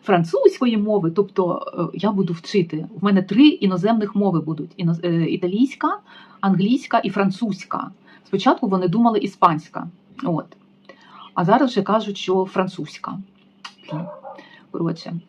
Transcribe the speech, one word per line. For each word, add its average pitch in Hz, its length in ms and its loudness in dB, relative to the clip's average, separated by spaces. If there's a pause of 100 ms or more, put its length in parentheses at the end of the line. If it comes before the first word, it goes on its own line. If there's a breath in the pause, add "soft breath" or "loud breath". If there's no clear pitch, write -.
французької 226 760 4
мови, 208 340 0
тобто, 190 560 -2 (280)
е, - 40 -10
я 196 140 0
буду 185 200 0
вчити, 165 540 -2 (140)
в 190 40 -2
мене 196 180 4
три 208 240 4
іноземних 202 680 2
мови 190 260 2
будуть, 151 360 -6
іноз-, 170 300 -2
е, 170 180 2
італійська, 220 760 -2 (420 loud breath)
англійська 196 580 2
і 196 120 -2
французька". - 800 -4 (340 soft breath)
Спочатку 214 440 0
вони 185 200 0
думали 220 300 2
іспанська, 175 720 0 (360)
от. - 220 -4 (880 loud breath)
А 175 100 -2
зараз 247 260 4
вже 208 120 0
кажуть, 208 340 -2
що 185 280 0
французька. 190 720 -6 (1500 loud breath)
Коротше. 165 440 -6 (140)